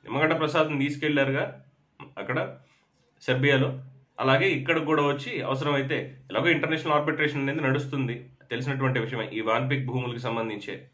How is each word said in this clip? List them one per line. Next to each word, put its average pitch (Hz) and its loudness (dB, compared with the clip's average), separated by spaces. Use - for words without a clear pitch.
నిమ్మగడ్డ 151 2
ప్రసాద్ని 156 0
తీసుకెళ్లారుగా 143 0
అక్కడ 123 -4
సెర్బియాలో, 131 2
అలాగే 135 4
ఇక్కడ 156 0
కూడా 151 2
వచ్చి 143 -2
అవసరమైతే, 135 -2
ఎలాగో 135 2
international 156 2
arbitration 147 2
అనేది 139 -2
నడుస్తుంది, 131 -2
తెలిసినటువంటి 131 0
విషయమే 113 -4
ఈ 110 -4
వాన్పిక్ 131 0
భూములకి 123 -4
సంబంధించే. 110 -6